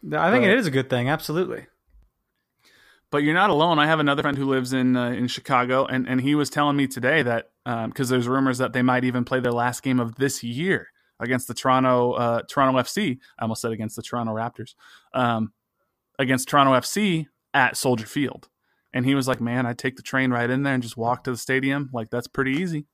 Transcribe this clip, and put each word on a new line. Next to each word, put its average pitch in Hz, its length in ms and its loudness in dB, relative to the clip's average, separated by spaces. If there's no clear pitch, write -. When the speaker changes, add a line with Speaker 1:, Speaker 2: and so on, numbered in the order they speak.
Speaker 1:
I 160 140 2
think 240 140 4
Speaker 2:
But 190 80 6
Speaker 1:
it 247 60 4
is 220 80 0
a 147 40 0
good 131 180 0
thing. 123 200 0
Absolutely. 151 580 -4
Speaker 2:
But 147 120 0
you're 151 120 2
not 190 160 4
alone. 160 280 4
I 151 80 4
have 160 140 2
another 143 220 2
friend 139 140 0
who 135 80 -4
lives 131 280 0
in, 127 240 2
uh, 123 140 0
in 123 180 -2
Chicago, 127 580 0
and, 131 200 -4
and 127 140 0
he 139 140 2
was 147 160 0
telling 147 260 0
me 139 100 2
today 135 360 0
that, 117 280 -2
um, 117 260 -4
'cause 123 200 -2
there's 123 180 2
rumors 131 300 0
that 123 160 -2
they 127 80 2
might 127 220 2
even 123 200 0
play 131 160 -2
their 123 120 0
last 120 300 -2
game 131 160 0
of 117 180 -4
this 135 280 -2
year 127 440 -2
against 123 300 -4
the 117 60 -8
Toronto, 127 580 2
uh, 117 300 0
Toronto 131 360 2
F 120 80 0
C. 165 320 -2
I - 40 -6
almost 110 200 -4
said 113 100 -2
against 110 240 -6
the 117 60 -12
Toronto 113 320 -6
Raptors. 113 400 -8
Um, 117 380 0
against 131 300 0
Toronto 139 260 6
F 156 100 4
C 180 440 0
at 131 220 4
Soldier 120 300 0
Field. - 420 -6
And 127 120 -2
he 135 100 4
was 131 120 0
like, 127 140 -2
"Man, 120 260 -2
I'd 120 120 -4
take 131 180 -4
the - 60 -20
train 131 280 0
right 120 180 0
in 131 140 0
there 139 120 0
and 127 80 -2
just 117 140 -10
walk 117 280 -2
to 135 60 -4
the 120 60 -4
stadium. 135 560 -2
Like, 113 180 -8
that's 120 180 -4
pretty 135 240 -2
easy." 160 420 -4